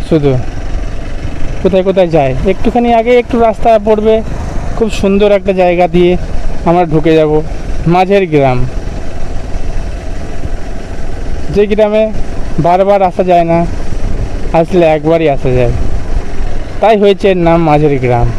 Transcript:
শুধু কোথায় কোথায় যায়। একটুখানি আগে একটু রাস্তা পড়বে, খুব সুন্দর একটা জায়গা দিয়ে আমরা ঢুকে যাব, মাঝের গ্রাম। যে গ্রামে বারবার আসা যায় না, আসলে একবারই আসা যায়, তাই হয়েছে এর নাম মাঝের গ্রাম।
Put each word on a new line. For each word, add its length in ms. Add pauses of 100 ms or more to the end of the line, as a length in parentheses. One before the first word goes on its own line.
শুধু 220 (1300)
কোথায় 260
কোথায় 280
যায়। 180 (180)
একটুখানি 380 (100)
আগে 220
একটু 140 (120)
রাস্তা 220 (180)
পড়বে, 280 (640)
খুব 120 (120)
সুন্দর 360
একটা 240
জায়গা 240 (100)
দিয়ে 160 (580)
আমরা 140 (100)
ঢুকে 260
যাব, 120 (640)
মাঝের 300 (100)
গ্রাম। 260 (3000)
যে 180
গ্রামে 320 (600)
বারবার 340 (100)
আসা 220
যায় 200
না, 80 (1000)
আসলে 260 (100)
একবারই 400
আসা 220
যায়, 160 (1080)
তাই 200
হয়েছে 300
এর 160
নাম 120 (100)
মাঝের 240 (100)
গ্রাম। 240 (120)